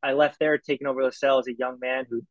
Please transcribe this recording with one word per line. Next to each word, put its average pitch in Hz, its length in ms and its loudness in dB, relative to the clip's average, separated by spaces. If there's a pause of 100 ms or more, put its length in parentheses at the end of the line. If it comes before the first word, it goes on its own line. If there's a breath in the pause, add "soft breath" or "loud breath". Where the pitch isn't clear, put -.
I 139 100 -2
left 143 260 2
there 151 180 2
taking 143 300 -4
over 135 160 -2
LaSalle 131 380 2
as 123 80 -4
a 123 60 -6
young 127 260 -6
man 127 280 -4
who, 117 220 -6